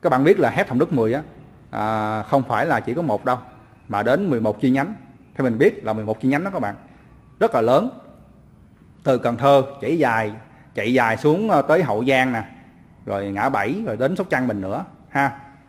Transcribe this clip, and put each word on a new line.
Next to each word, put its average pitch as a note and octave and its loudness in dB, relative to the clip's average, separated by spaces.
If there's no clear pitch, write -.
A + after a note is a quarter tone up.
Các E3+ 0
bạn C3+ 2
biết F3+ 6
là C3 4
Head E3+ -2
Hồng B2+ -2
Đức D#3 0
mười A2+ 0
á, D3 -4
à, G#2+ -4
không C3+ 0
phải A#2 0
là C#3 0
chỉ A2+ -6
có D#3+ -4
một D3 -2
đâu, B2+ 0
mà G#2 -2
đến D#3+ 0
mười A#2+ 0
một G#2+ -2
chi C3+ 2
nhánh. C#3 0
Theo C#3+ -4
mình A#2 0
biết F3 2
là A2 -4
mười G#2+ -6
một G#2+ -6
chi B2+ 0
nhánh C#3+ 0
đó G3 -6
các F3 -4
bạn, G2+ -6
rất A3+ 0
là A#2+ 2
lớn. C#3+ 2
Từ C3 2
Cần A#2+ -2
Thơ C#3 6
chạy D#3+ -2
dài, A2+ 0
chạy A2 -2
dài A2+ 2
xuống, F3+ 0
ờ, D#3+ 4
tới E3 2
Hậu A#2 -2
Giang C3 2
nè, A2 -4
rồi G2+ -6
Ngã G#2 -2
Bảy, C3 -2
rồi A2+ -6
đến C#3 0
Sóc F#3 -4
Trăng B2+ 0
mình G#2 -4
nữa A2 -6
ha. C#3 -2